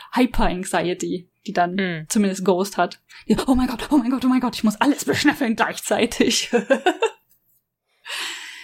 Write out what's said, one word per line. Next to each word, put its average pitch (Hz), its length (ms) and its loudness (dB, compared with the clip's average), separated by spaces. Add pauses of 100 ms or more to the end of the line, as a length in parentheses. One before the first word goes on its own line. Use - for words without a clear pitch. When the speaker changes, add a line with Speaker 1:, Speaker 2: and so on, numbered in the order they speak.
(140)
Speaker 1:
Hyper-Anxiety, 180 1160 -2 (180)
die 196 60 -6
dann 175 220 0
Speaker 2:
Mhm. 175 320 -4
Speaker 1:
zumindest 190 380 0
Ghost 190 320 2
hat. 180 220 -2 (260)
Ja, 220 120 4 (100)
"Oh 262 80 4
mein 254 120 2
Gott, 247 220 -8
oh 294 80 4
mein 240 140 2
Gott, 262 140 -2
oh - 20 2
mein 254 140 4
Gott, 247 140 -2
ich - 80 -4
muss 208 160 2
alles - 260 2
beschnüffeln 269 500 2
gleichzeitig." - 1000 0
<laughs> 202 60 2 (2000)